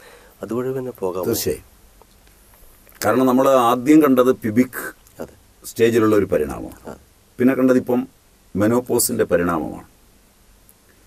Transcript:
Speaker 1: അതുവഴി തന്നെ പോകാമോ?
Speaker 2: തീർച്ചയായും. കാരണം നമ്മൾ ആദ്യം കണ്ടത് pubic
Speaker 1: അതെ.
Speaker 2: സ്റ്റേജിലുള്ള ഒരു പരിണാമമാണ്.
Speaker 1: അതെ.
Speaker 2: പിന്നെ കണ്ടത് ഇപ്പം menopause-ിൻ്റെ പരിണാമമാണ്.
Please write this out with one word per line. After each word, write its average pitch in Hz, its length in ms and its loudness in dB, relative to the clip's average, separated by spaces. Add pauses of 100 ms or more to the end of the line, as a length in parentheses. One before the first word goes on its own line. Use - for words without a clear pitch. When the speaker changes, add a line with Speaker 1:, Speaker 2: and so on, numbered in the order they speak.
(420)
Speaker 1:
അതുവഴി 117 360 -6
തന്നെ 127 200 -8
പോകാമോ? 92 300 -6
Speaker 2:
തീർച്ചയായും. - 360 -4 (1400)
കാരണം 131 260 2
നമ്മൾ 131 160 2 (220)
ആദ്യം 123 360 4
കണ്ടത് 131 260 4 (120)
pubic 120 360 0 (440)
Speaker 1:
അതെ. - 120 -16 (340)
Speaker 2:
സ്റ്റേജിലുള്ള 113 520 2
ഒരു 92 120 -2
പരിണാമമാണ്. 65 460 -4 (120)
Speaker 1:
അതെ. - 100 -18 (360)
Speaker 2:
പിന്നെ 127 220 2
കണ്ടത് 127 240 2
ഇപ്പം 123 180 -2 (600)
menopause-ിൻ്റെ 120 720 0
പരിണാമമാണ്. 85 560 -4 (1200)